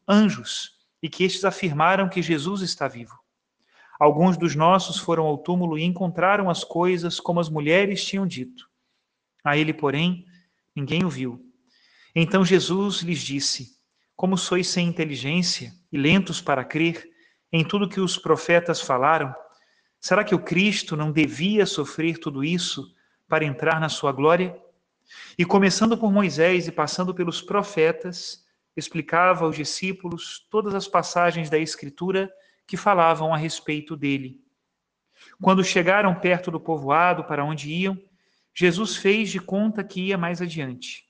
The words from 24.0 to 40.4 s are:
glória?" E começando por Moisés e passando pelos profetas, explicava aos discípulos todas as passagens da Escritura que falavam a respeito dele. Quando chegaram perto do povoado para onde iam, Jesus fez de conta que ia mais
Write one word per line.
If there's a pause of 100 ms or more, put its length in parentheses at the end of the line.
glória?" (800)
E
começando
por
Moisés
e
passando
pelos
profetas, (300)
explicava
aos
discípulos
todas
as
passagens
da
Escritura (340)
que
falavam
a
respeito
dele. (1000)
Quando
chegaram
perto
do
povoado
para
onde
iam, (520)
Jesus
fez
de
conta
que
ia
mais